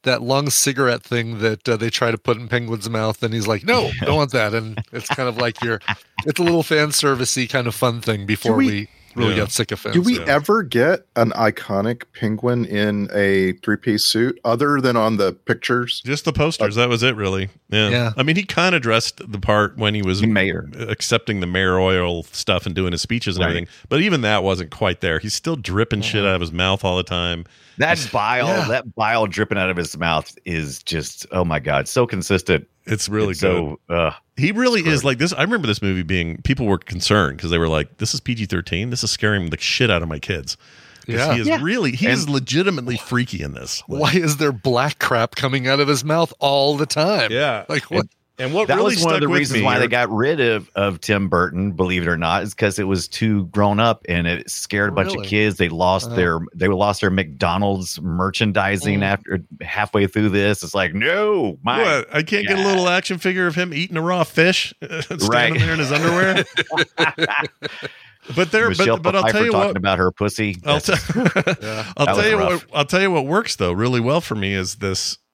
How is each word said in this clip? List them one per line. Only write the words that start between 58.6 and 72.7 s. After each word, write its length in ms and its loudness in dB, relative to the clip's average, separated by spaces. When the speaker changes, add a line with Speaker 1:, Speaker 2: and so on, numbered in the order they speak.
Speaker 1:
Mm. 20 0
Speaker 2:
after 360 -2
halfway 460 0
through 220 0
this. 340 2
It's 100 -10
like, 220 0
"No, 680 0
my 200 0
Speaker 4:
What? 280 0
I 120 0
can't 240 -2
get 100 0
a 60 0
Speaker 2:
God." 60 0
Speaker 4:
little 200 2
action 300 -2
figure 260 0
of 80 0
him 180 -2
eating 260 -4
a 40 -2
raw 220 0
fish, 580 2
<laughs> 200 -8
standing 280 -4
Speaker 2:
Right. 300 4
Speaker 4:
there 140 2
in 60 -2
his 120 0
underwear. 520 2
Speaker 2:
<laughs> 80 4
Speaker 4:
But 160 0
there, 160 2
Speaker 2:
Michelle 280 4
Speaker 4:
but, 60 -8
but 140 2
I'll 60 2
Speaker 2:
Pfeiffer 100 2
Speaker 4:
tell 120 2
you 60 0
Speaker 2:
talking 160 2
Speaker 4:
what. 100 -2
Speaker 2:
about 200 2
her 120 2
pussy. 460 -2
Speaker 4:
I'll 140 2
Speaker 2:
That's 60 -6
Speaker 4:
t-, 120 -2
<laughs> 0 -
Speaker 1:
Yeah. 360 -8
Speaker 4:
I'll 80 2
Speaker 2:
That 100 2
was 80 2
Speaker 4:
tell 60 2
you 80 2
Speaker 2:
rough. 320 -2
Speaker 4:
what, 80 -4